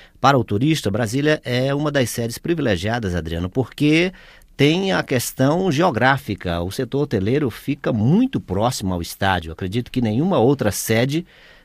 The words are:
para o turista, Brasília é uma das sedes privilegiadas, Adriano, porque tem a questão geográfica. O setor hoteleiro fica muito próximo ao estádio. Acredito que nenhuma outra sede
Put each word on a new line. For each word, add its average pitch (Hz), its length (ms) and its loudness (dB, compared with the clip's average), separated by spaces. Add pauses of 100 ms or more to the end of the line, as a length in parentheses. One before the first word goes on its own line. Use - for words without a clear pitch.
(200)
para 139 180 4
o 113 60 2
turista, 131 460 0
Brasília 127 520 0
é 127 320 -2
uma 147 160 -2
das 139 200 0
sedes 117 260 -6
privilegiadas, 113 800 -2
Adriano, 85 340 -4
porque 151 640 0 (460)
tem 180 340 2
a 175 100 0
questão 143 680 0
geográfica. 123 880 0
O 90 100 -4
setor 139 340 -4
hoteleiro 123 440 0
fica 139 460 -4
muito 151 480 2
próximo 101 500 -2
ao 87 80 -2
estádio. 87 520 -2
Acredito 98 380 -6
que 127 120 -2
nenhuma 135 360 0
outra 120 320 4
sede 131 560 0 (380)